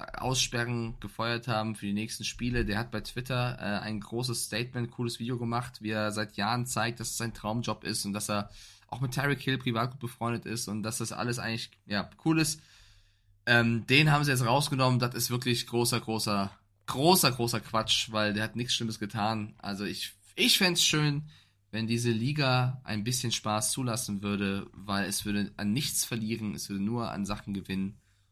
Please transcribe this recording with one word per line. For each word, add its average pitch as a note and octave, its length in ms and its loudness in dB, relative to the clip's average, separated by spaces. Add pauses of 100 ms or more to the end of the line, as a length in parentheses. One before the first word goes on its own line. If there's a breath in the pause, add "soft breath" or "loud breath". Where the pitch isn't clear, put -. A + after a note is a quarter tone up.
(160)
aussperren, A#2+ 840 -2
gefeuert A#2 480 -4
haben A2 280 0
für G#2 100 -8
die G2+ 80 0
nächsten A2 300 -4
Spiele. A#2+ 420 -2
Der G#2 140 0
hat A#2+ 100 -4
bei G#2+ 120 -6
Twitter, B2+ 580 -4
äh, G2+ 240 -2
ein G#2+ 160 -4
großes A#2 460 -4
Statement, A#2+ 440 -4
cooles A#2+ 300 -4
Video A#2 180 -4
gemacht, A#2+ 440 -4
wie G#2+ 100 -2
er G#2+ 200 0
seit G#2+ 260 -6
Jahren A#2+ 280 0
zeigt, A#2 340 -2
dass G#2+ 120 -6
es - 60 -6
sein A2+ 180 -4
Traumjob A2 480 -4
ist G#2 220 -4
und G2+ 80 -2
dass G#2 160 -4
er G#2 200 -2 (380 loud breath)
auch B2 120 -10
mit B2+ 140 -2
Tyreek C3+ 260 0
Hill C3 180 0
privat B2+ 340 0
gut - 100 -16
befreundet A#2 440 -4
ist A#2 220 -6
und G#2 160 -4
dass A2 140 -4
das A2+ 160 -4
alles A#2+ 260 -2
eigentlich, A2+ 320 -6 (140)
ja, G2+ 240 -2 (160)
cool D#3+ 160 6
ist. D3+ 200 -2 (840 soft breath)
Ähm, A#2 420 6
den D3+ 240 8
haben D3 140 4
sie C#3+ 60 4
jetzt B2+ 140 4
rausgenommen. C3 540 4
Das A#2+ 160 0
ist A#2+ 140 -2
wirklich B2 360 0
großer, A#2+ 360 2
großer, G#2 500 0 (360)
großer, D#3 440 6
großer A#2 300 0
Quatsch, - 500 0
weil G#2+ 220 2
der G#2 100 -2
hat A2 140 -6
nichts A#2+ 160 -2
Schlimmes A2 260 -2
getan. G#2+ 600 -2
Also G2+ 260 -6
ich, - 280 -6 (220)
ich A#3 220 6
fänd's F3 260 4
schön, D3+ 460 4 (420 loud breath)
wenn A2 160 -2
diese A#2 240 2
Liga B2+ 720 2
ein G#2 220 -2
bisschen B2+ 260 -2
Spaß G#2+ 400 0
zulassen A2 500 -2
würde, G2+ 520 0
weil G2 320 -2
es G2 180 -2
würde G2+ 320 -2
an G#2 160 0
nichts C#3+ 320 0
verlieren, A2 500 -4
es - 140 -8
würde G2 160 -4
nur A#2 280 -2
an F#2+ 140 -4
Sachen G2+ 280 -6
gewinnen. G2 440 -4 (340)